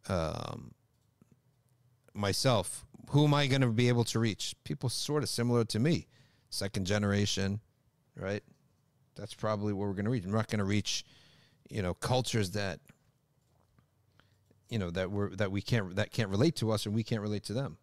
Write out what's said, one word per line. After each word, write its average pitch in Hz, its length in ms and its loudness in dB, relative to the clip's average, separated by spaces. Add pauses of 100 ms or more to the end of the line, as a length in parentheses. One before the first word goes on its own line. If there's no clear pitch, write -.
Um, 80 640 -4 (1400)
myself, 101 720 0 (260)
who 143 140 6
am 147 100 6
I 143 120 4
gonna 131 220 4
be 120 200 4
able 120 160 4
to - 140 0
reach? 113 360 0 (100)
People 139 240 -4
sort 147 340 -2
of 120 60 -2
similar 120 380 2
to 110 120 -2
me, 123 300 2 (400)
second 101 380 -4
generation, 101 760 2 (560)
right? 98 260 -6 (720)
That's 101 200 -14
probably 107 380 -2
what 101 160 -2
we're 98 60 -4
gonna 101 160 -2
reach. 117 140 -2
We're 95 80 -4
not 107 160 2
gonna 104 160 0
reach, 101 400 0 (640)
you 110 140 -4
know, 90 120 -2
cultures 117 580 0
that, 98 280 -4 (1900)
you 117 100 -4
know, 90 120 -2
that 92 200 -2
we're, 101 260 -2
that 98 160 0
we 101 80 -2
can't, 98 360 0
that 107 160 -2
can't 104 180 -2
relate 123 260 2
to 113 140 -2
us 107 160 -2
and 104 80 -4
we 113 80 0
can't 113 180 -4
relate 104 240 -4
to - 80 -8
them. 139 300 -6